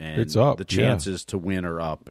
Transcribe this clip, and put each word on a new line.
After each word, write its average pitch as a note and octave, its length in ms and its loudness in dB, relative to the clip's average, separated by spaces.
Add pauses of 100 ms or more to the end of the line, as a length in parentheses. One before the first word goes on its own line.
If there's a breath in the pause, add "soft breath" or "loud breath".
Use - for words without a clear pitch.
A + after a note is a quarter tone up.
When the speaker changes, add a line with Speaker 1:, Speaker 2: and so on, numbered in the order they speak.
Speaker 1:
and D#2 200 -4
Speaker 2:
It's D2+ 160 0
up, C3 220 4
Speaker 1:
the F#2+ 100 -6
Speaker 2:
yeah. F#2+ 140 2
Speaker 1:
chances F#2+ 440 0
to G2+ 120 -6
win F#2 260 -2
are E2+ 160 -4
up, D#2+ 300 -6